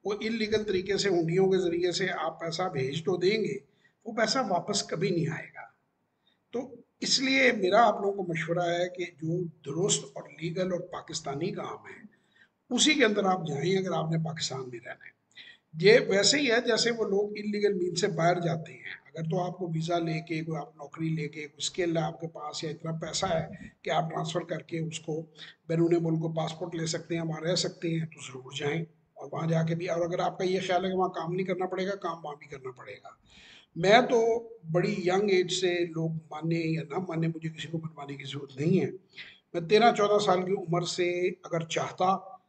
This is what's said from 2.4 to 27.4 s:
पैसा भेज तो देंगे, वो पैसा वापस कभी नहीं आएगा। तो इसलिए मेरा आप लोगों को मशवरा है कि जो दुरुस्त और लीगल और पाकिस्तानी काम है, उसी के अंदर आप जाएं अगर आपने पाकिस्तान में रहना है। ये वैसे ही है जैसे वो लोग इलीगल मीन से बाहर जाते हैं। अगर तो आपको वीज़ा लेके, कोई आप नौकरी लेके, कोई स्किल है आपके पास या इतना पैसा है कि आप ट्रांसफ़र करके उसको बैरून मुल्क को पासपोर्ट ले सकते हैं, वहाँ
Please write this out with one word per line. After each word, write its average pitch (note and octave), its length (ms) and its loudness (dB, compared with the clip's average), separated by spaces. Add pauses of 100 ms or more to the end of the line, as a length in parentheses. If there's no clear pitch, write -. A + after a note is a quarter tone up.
पैसा E3+ 280 -2
भेज C#3+ 360 -2
तो F#3 120 0
देंगे, G3+ 440 2 (440)
वो A3 80 -10
पैसा A3+ 280 2
वापस G3 500 -2
कभी G3 200 0
नहीं E3+ 180 0
आएगा। - 460 -12 (800)
तो C4+ 300 -8 (180)
इसलिए C4 500 4
मेरा G3+ 300 4
आप G3+ 200 4
लोगों G3+ 220 -2
को E3+ 100 -4
मशवरा E3 300 -2
है F3 240 0
कि F3+ 180 -8
जो E3+ 380 -4
दुरुस्त - 760 -4
और D3 140 -12
लीगल F3 400 -4
और F3 80 -4
पाकिस्तानी D#3+ 720 -8
काम - 380 -10
है, - 260 -20 (560)
उसी C4+ 240 6
के C#4 80 6
अंदर G#3 220 4
आप F3+ 200 2
जाएं D#3 320 0
अगर F#3 160 -2
आपने D#3+ 240 0
पाकिस्तान D#3+ 420 -4
में B2 200 -10
रहना - 260 -16
है। - 60 -20 (640)
ये G3 240 8
वैसे G3+ 400 4
ही C#4+ 80 4
है A#3+ 180 4
जैसे A3+ 260 2
वो A3+ 140 0
लोग G3+ 320 0
इलीगल G#3 360 0
मीन F3+ 220 0
से G3+ 120 2
बाहर E3+ 320 4
जाते E3 320 -2
हैं। - 100 -18
अगर - 480 -10
तो F#3 100 2
आपको F3+ 280 -4
वीज़ा E3 320 0
लेके, D#3+ 440 -4
कोई D#3+ 140 -4
आप C#3+ 200 -10
नौकरी D#3+ 320 -6
लेके, D3+ 380 -4
कोई - 180 -10
स्किल E3+ 320 0
है E3 60 2
आपके D#3+ 240 -6
पास D3+ 360 -10
या D#3+ 80 -6
इतना D#3+ 200 -8
पैसा D#3+ 360 -4
है - 440 -4 (120)
कि - 60 -6
आप E3 200 0
ट्रांसफ़र E3 340 -4
करके E3 360 -8
उसको D#3+ 540 -8 (360)
बैरून E3+ 260 4
मुल्क E3 260 2
को D#3+ 80 -2
पासपोर्ट E3+ 460 -6
ले D#3+ 120 -2
सकते E3 280 -4
हैं, E3 60 -2
वहाँ D#3+ 200 -4